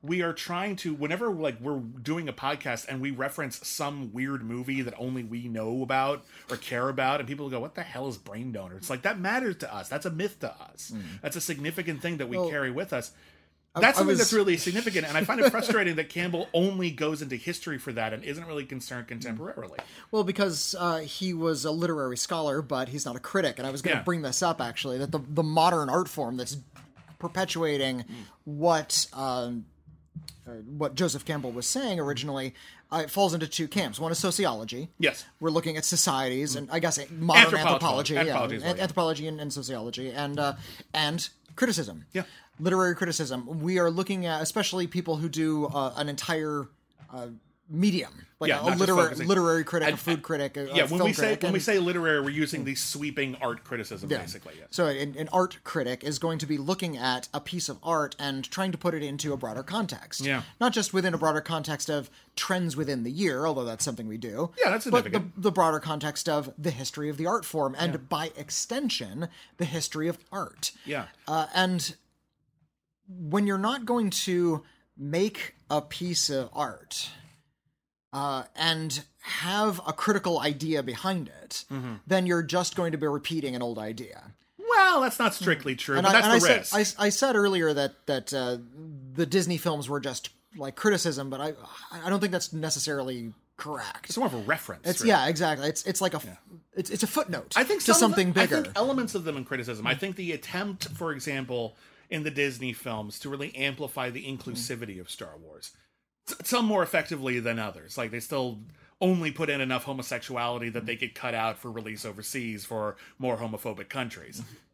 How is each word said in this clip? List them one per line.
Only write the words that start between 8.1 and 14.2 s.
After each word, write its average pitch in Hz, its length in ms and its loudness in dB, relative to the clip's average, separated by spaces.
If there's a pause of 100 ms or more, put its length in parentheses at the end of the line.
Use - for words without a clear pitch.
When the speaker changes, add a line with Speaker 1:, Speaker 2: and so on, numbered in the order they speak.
Speaker 1:
Brain 110 340 -10
Donor?" 95 260 -10
It's - 120 -10
like, 131 140 -4
that 202 160 0
matters 208 380 -2
to - 160 -10
us. 95 160 -8
That's 147 180 -4
a 175 40 -4
myth 190 280 -4
to 117 120 -6
us. - 420 -16
Speaker 2:
Mm. 98 280 -10
Speaker 1:
That's 147 140 -6
a 170 60 -4
significant 160 600 -4
thing 170 160 -4
that 135 100 -4
we 123 100 -4
Speaker 2:
Well, 175 120 0
Speaker 1:
carry 139 220 -2
with 165 220 -4
us. 120 180 -4 (640)
Speaker 2:
I, - 40 -2
Speaker 1:
That's 233 180 8
Speaker 2:
I - 20 6
Speaker 1:
something 196 140 6
Speaker 2:
was - 40 4
Speaker 1:
that's 220 160 6